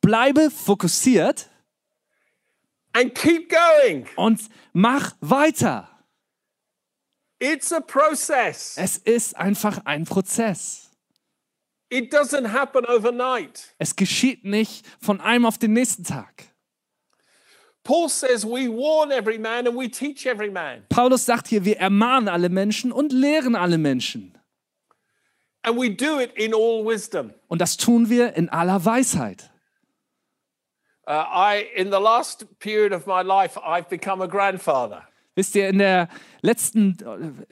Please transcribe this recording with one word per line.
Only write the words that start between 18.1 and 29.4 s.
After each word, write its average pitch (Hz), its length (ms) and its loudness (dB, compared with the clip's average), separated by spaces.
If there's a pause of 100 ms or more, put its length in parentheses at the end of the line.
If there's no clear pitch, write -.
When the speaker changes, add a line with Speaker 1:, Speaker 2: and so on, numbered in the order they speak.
Speaker 2:
we 247 240 -4
warn 294 420 0
every 226 280 -2
man 226 280 -4
and 240 100 -2
we 254 140 -6
teach 277 360 -8
every 214 240 -4
man. 151 380 -10
Speaker 1:
Paulus 247 380 2
sagt 233 220 -2
hier, 208 160 0
wir 208 140 0
ermahnen 214 500 2
alle 175 200 0
Menschen 208 440 -2
und 277 200 -2
lehren 262 440 2
alle 175 220 2
Menschen. 127 600 -4 (1200)
Speaker 2:
And 233 160 -2
we 247 120 0
do 277 300 -2
it 247 140 -4
in 220 200 -2
all 220 300 0
wisdom. 190 480 -4 (160)
Speaker 1:
Und 170 120 -2
das - 160 0
tun 233 320 4
wir 240 280 2
in 170 120 0
aller 175 360 0
Weisheit. 196 680 -2 (1500)